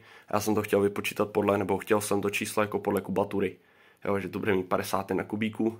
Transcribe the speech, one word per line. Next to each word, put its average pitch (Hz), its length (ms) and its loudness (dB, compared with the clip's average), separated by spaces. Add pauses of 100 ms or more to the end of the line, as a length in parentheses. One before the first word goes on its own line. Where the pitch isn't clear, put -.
(320)
Já 104 80 2
jsem 107 140 0
to 104 80 2
chtěl 101 180 2
vypočítat 101 500 0
podle, 101 280 4
nebo 98 200 0
chtěl 104 220 2
jsem 101 200 0
to 101 100 0
číslo 107 320 0
jako 104 160 -2
podle 101 220 0
kubatury. 98 560 -2 (480)
Jo, 101 140 0
že 92 100 -6
to 101 100 -6
bude 101 160 2
mít 92 140 0
padesát 95 420 0
na 92 140 0
kubíku 107 560 -2